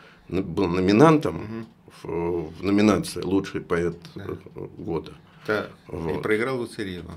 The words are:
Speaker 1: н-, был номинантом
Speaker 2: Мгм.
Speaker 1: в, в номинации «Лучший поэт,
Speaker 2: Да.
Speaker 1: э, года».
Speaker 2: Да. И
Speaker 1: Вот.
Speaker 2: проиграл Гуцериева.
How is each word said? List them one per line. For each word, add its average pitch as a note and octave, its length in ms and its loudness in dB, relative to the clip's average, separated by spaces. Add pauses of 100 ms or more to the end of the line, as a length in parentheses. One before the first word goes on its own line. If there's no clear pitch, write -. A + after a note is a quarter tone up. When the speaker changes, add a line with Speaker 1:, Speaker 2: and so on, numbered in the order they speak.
(280)
Speaker 1:
н-, F2+ 140 -2
был E2 240 -2
номинантом G2+ 680 6
Speaker 2:
Мгм. A2 300 -10 (360)
Speaker 1:
в, E2+ 560 -4
в F2+ 40 -10
номинации G2+ 600 4
«Лучший F#2 400 0
поэт, E2+ 340 -2 (180)
Speaker 2:
Да. G2 120 -12
Speaker 1:
э, - 400 -12 (100)
года». E2+ 360 -6 (340)
Speaker 2:
Да. G#2 220 -2 (200)
И - 40 -12
Speaker 1:
Вот. D#2+ 300 -4
Speaker 2:
проиграл A#2+ 360 0
Гуцериева. F#2+ 580 -8